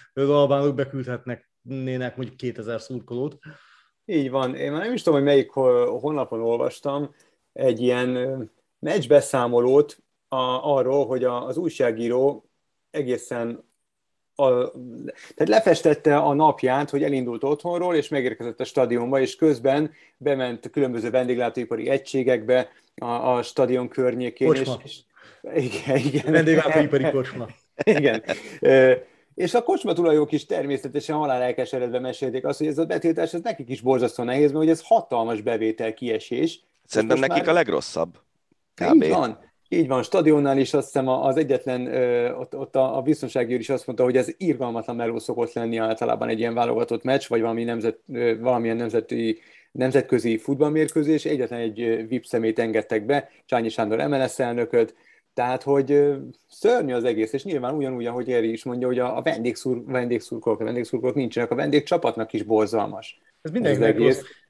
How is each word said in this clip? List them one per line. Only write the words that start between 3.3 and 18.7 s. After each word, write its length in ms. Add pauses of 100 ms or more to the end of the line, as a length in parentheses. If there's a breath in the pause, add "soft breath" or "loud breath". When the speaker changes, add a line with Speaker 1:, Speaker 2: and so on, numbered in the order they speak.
Speaker 2:
Így 260
van. 240
Én 180
már 100
nem 100
is 100
tudom, 160
hogy 100
melyik 220
ho-, 480
honlapon 420
olvastam 760 (380)
egy 280
ilyen, 360
ö, 260 (360)
meccsbeszámolót 1200 (300)
a-, 480
arról, 300
hogy 180
a-, 220
az 100
újságíró 920 (400)
egészen 800 (640)
a-, 360 (640 loud breath)
tehát 140
lefestette 680
a 160
napját, 580
hogy 120
elindult 420
otthonról, 500
és 140
megérkezett 520
a 40
stadionba, 560